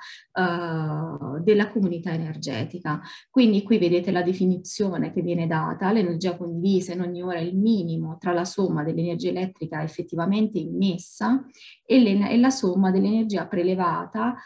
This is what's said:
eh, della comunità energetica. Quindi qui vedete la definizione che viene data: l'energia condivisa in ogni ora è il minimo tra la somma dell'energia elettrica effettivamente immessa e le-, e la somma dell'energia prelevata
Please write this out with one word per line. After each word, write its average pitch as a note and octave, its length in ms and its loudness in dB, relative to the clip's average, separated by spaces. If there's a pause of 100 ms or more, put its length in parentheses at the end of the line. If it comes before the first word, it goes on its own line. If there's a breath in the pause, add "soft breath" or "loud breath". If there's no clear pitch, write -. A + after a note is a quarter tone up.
(320 loud breath)
eh, D#3+ 1120 -4
della G3+ 300 4
comunità E3+ 420 0
energetica. D#3 880 -6 (300 loud breath)
Quindi G#3+ 320 4
qui A3 160 2
vedete F3 320 2
la F3+ 100 2
definizione F#3 880 0
che F3 120 -4
viene E3+ 240 0
data: D#3+ 440 -2
l'energia F3 460 0
condivisa F3+ 560 0
in F#3 80 -4
ogni F3 220 -6
ora F3+ 160 -4
è - 20 -4
il F3+ 160 -4
minimo E3 600 0
tra F3 120 -2
la F3 140 0
somma F3 380 -2
dell'energia E3+ 460 -2
elettrica F3 520 -6
effettivamente F3 800 -2
immessa F#3+ 840 -2 (380 loud breath)
e C4 160 6
le-, G3+ 300 4
e A3+ 80 4
la B3 140 6
somma F#3+ 400 2
dell'energia G3+ 560 2
prelevata F#3 880 0 (100)